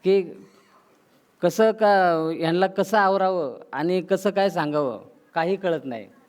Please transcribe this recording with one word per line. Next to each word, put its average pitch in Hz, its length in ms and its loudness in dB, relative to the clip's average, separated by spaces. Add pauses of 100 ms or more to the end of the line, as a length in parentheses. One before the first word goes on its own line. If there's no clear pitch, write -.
की 185 400 0 (960)
कसं 220 280 4
का 185 680 2
ह्यांना 170 300 0
कसं 190 320 0
आवरावं 190 600 0 (140)
आणि 170 300 -2
कसं 190 280 -2
काय 196 200 0
सांगावं 147 500 -2 (340)
काही 170 220 -2
कळत 175 280 -2
नाही. 113 240 -12 (200)